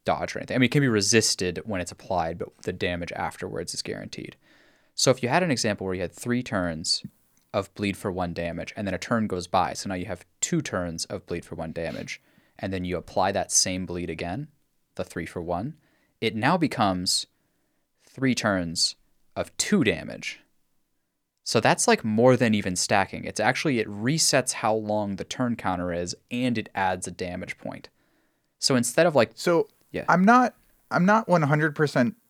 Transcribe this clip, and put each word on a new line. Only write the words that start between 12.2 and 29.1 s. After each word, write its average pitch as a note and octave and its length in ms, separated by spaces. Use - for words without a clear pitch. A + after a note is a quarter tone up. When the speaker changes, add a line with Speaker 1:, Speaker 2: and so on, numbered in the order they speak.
Speaker 1:
and G2 140
then F#2 120
you F2 120
apply F#2 360
that F#2 200
same F#2 340
Bleed F2 240
again, F2 380
the F#2 100
three E2 220
for F2 160
one, F2 340
it A2 140
now B2 220
becomes G2 720
three B2+ 300
turns F2+ 640
of - 220
two F#3+ 260
damage. - 560
So - 160
that's, C#3+ 260
like, A3+ 180
more A#2 320
than A2+ 180
even G2 220
stacking. F#2 480
It's - 160
actually, B2 380
it G#2+ 100
resets B2 640
how A2 200
long G#2 420
the - 80
turn A#2+ 320
counter F2+ 360
is, F2 240
and B2 280
it G2+ 160
adds F#2+ 320
a F#2 40
damage F2+ 480
point. - 300
So - 160
instead B2+ 320
of, D#3+ 80